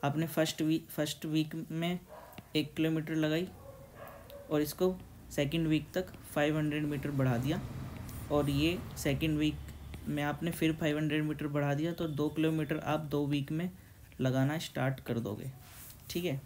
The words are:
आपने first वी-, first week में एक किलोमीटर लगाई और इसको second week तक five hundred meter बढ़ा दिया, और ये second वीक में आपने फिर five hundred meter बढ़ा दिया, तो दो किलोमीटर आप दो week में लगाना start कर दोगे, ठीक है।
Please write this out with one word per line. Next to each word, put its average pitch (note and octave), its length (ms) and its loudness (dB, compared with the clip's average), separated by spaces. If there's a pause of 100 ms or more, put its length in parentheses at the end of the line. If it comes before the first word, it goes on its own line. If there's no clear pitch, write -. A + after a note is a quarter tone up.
आपने D3 240 2
first D#3+ 340 2
वी-, D#3+ 280 2
first - 360 -2
week D#3 300 2 (160)
में E3+ 280 0 (560)
एक D3+ 200 0
किलोमीटर D#3+ 400 0
लगाई D#3 320 2 (1040)
और D3+ 100 4
इसको F#3 340 2 (360)
second D#3+ 360 2
week D#3 260 4
तक F#3 200 -2 (200)
five D3+ 240 4
hundred D3+ 280 2
meter D3 260 -2
बढ़ा C3 260 4
दिया, D3+ 240 0 (720)
और D3 180 4
ये D3+ 280 4 (200)
second D3+ 400 2
वीक D3+ 180 2 (520)
में D3 160 0
आपने D3 280 0
फिर D#3+ 220 2
five D#3 240 2
hundred D3+ 260 2
meter D3+ 240 -2
बढ़ा C#3+ 260 2
दिया, D#3+ 200 0
तो E3+ 140 -2
दो D3 220 0
किलोमीटर D#3 500 2
आप D3+ 200 0
दो D3 280 0
week C#3+ 240 0
में E3+ 180 0 (520)
लगाना C3 380 4
start C3 400 -2
कर A#2 200 -2
दोगे, A2 320 -4 (580)
ठीक F3 160 -2
है। C#3 200 0